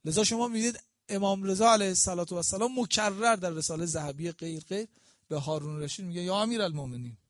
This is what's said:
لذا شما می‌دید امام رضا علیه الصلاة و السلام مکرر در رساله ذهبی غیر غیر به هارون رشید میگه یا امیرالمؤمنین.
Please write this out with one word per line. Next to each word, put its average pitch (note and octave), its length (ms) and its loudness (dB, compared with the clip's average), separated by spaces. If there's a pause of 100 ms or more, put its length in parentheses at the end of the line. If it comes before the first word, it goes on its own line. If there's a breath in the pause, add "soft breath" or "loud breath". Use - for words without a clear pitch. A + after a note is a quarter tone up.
لذا E3 180 2
شما A#3 240 0
می‌دید A3+ 320 -2 (300)
امام G3 340 0
رضا G3+ 300 6
علیه G3+ 140 4
الصلاة F3 440 2
و F3+ 40 -4
السلام A3 440 0
مکرر G#3+ 560 2
در F3+ 140 -2
رساله D#3+ 360 -2
ذهبی D#3 460 -4
غیر D#3+ 280 -8
غیر G3+ 280 -6 (400 soft breath)
به D3+ 120 -2
هارون D3+ 400 -4
رشید D3+ 260 -6
میگه F3 180 -6
یا F#3+ 180 0
امیرالمؤمنین. D3 760 -2 (120)